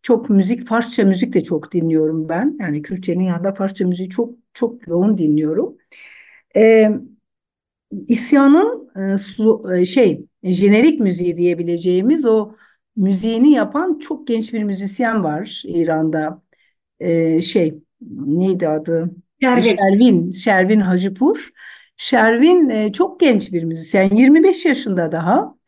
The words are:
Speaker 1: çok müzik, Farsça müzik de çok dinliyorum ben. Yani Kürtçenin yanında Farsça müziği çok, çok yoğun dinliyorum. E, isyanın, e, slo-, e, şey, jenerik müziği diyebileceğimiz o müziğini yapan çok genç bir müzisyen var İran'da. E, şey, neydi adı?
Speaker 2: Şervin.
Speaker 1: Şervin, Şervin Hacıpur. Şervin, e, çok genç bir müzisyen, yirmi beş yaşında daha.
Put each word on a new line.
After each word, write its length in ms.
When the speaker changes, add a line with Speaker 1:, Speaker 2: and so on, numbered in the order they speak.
Speaker 1:
çok 280
müzik, 360
Farsça 380
müzik 280
de 100
çok 300
dinliyorum 560
ben. 320
Yani 220
Kürtçenin 420
yanında 300
Farsça 320
müziği 220
çok, 260
çok 340
yoğun 300
dinliyorum. 580
E, 340
isyanın, 880
e, 20
slo-, 840
e, 40
şey, 420
jenerik 580
müziği 360
diyebileceğimiz 880
o 280
müziğini 540
yapan 480
çok 280
genç 260
bir 120
müzisyen 600
var 400
İran'da. 760
E, 420
şey, 320
neydi 420
adı? 420
Speaker 2:
Şervin. 220
Speaker 1:
Şervin, 680
Şervin 500
Hacıpur. 720
Şervin, 760
e, 220
çok 280
genç 320
bir 120
müzisyen, 520
yirmi 260
beş 220
yaşında 480
daha. 420